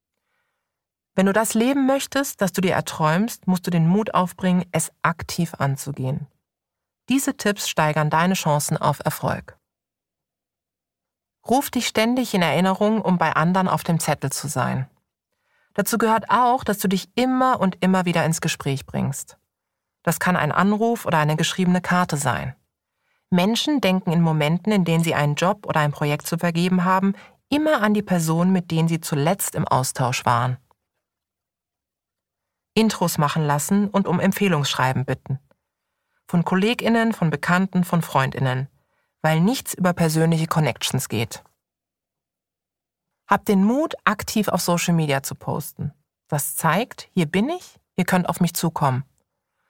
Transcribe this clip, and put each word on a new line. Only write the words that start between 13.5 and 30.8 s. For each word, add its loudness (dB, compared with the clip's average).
auf -2
dem 0
Zettel -2
zu -8
sein. -4
Dazu -2
gehört 2
auch, 2
dass -2
du 0
dich -2
immer 2
und 0
immer 2
wieder 2
ins 0
Gespräch -4
bringst. -6
Das -2
kann 0
ein 0
Anruf 0
oder 2
eine 0
geschriebene 0
Karte 0
sein. -4
Menschen 2
denken 0
in 2
Momenten, 2
in 4
denen 2
sie 0
einen 2
Job -2
oder 0
ein 2
Projekt -4
zu -4
vergeben 0
haben, 2
immer 2
an 2
die 2
Person, 0
mit 0
denen 2
sie -2
zuletzt -2
im -2
Austausch -2
waren. 0